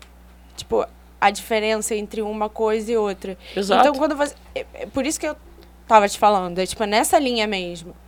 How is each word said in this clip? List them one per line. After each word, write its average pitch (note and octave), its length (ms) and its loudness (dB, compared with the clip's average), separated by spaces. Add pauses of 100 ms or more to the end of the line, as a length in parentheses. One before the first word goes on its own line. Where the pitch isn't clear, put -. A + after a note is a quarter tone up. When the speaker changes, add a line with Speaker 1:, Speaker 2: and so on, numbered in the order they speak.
(600)
Speaker 1:
tipo, G#3 240 0 (340)
a G3+ 100 6
diferença G#3+ 680 -2
entre G#3 260 -6
uma G#3+ 280 -4
coisa A3 420 0
e A#3 60 2
outra. G3 400 -4 (180)
Speaker 2:
Exato. F#3+ 320 4
Speaker 1:
Então, D4 120 4
quando D4+ 160 0
você, C#4+ 180 -2 (220)
é, - 180 -8
é - 140 -12
por B3+ 180 -4
isso D#4 140 -4
que D#4+ 80 -6
eu D4+ 80 -6 (520)
tava G#3 200 6
te G3+ 100 -6
falando, F#3 420 2
é, F#3 60 -2
tipo, - 200 -6
nessa A3+ 340 2
linha A#3+ 260 0
mesmo. F3 500 -8 (120)